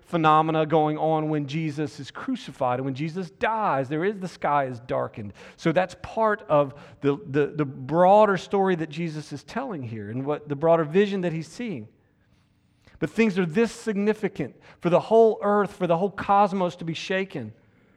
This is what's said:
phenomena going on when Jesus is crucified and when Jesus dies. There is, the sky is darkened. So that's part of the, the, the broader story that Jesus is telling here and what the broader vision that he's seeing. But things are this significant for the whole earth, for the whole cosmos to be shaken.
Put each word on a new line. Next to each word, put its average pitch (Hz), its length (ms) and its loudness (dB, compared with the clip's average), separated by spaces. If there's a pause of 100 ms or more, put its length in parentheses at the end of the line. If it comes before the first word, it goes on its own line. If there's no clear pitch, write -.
phenomena 160 640 4
going 151 320 2
on 156 320 -2
when 151 160 -2
Jesus 147 540 -6
is 135 100 -14
crucified 131 720 -4
and 135 60 -6
when 139 100 -4
Jesus 160 340 -6
dies. 202 580 -2
There 151 160 -4
is, 202 140 -2
the 185 100 -10
sky 143 380 0
is 127 140 -8
darkened. 123 540 -6 (240)
So 165 140 0
that's 180 300 0
part 214 480 0
of 147 240 4 (280)
the, 143 260 0
the, 139 280 0
the 151 100 0
broader 180 680 4
story 190 420 0
that 156 120 -6
Jesus 151 420 -8
is 143 120 -12
telling 226 400 -8
here 107 260 -10
and 127 160 -6
what 147 240 -6
the 143 60 -2
broader 165 300 4
vision 196 360 2
that 175 120 -2
he's 160 140 -6
seeing. 170 400 -10 (1120)
But - 100 -2
things 214 280 2
are 185 80 2
this 190 280 0
significant 202 800 -4 (240)
for 175 100 -2
the 165 100 4
whole 220 420 6
earth, 202 320 0
for 180 140 -4
the 165 100 2
whole 185 140 -2
cosmos 196 680 2
to 175 80 -10
be 165 80 -4
shaken. 190 580 -6 (460)